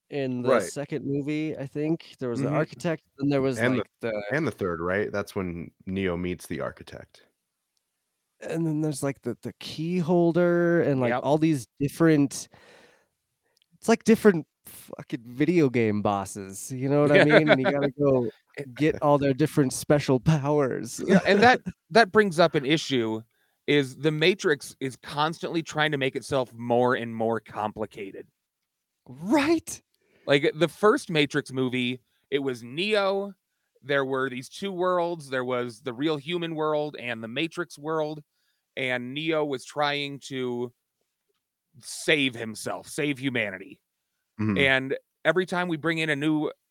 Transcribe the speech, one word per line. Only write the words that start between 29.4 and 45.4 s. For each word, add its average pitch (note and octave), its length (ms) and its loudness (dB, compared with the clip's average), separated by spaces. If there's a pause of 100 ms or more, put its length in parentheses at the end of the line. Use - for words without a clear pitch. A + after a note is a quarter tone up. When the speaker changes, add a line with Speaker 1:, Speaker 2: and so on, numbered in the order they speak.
Speaker 3:
Like, C#3+ 300 4
the D#3+ 120 2
first G#3+ 420 2
Matrix D3+ 420 0
movie, B2+ 500 -2 (300)
it C#3+ 80 0
was B2+ 240 -4
Neo, G3 720 -2 (480)
there C#3 240 0
were C3 240 -2
these B2+ 200 -10
two G3 220 -8
worlds, F3 580 -2
there B2+ 160 -4
was B2 360 -4
the B2+ 120 -8
real D3+ 240 -2
human E3 380 -6
world D3+ 440 -2
and A#2 240 -8
the A2+ 60 -8
Matrix D#3+ 500 -6
world, D3+ 420 -6 (560)
and B2+ 360 -4
Neo D#3 320 -2
was C3+ 200 -6
trying C#3+ 640 -4
to B2 460 -4 (1080)
save C#3+ 540 -2
himself, G#2+ 520 -10
save D3 320 -4
humanity. A2+ 600 -6 (600)
Speaker 2:
Mm-hmm. G#2+ 280 2
Speaker 3:
And C3+ 300 0 (280)
every E3+ 200 2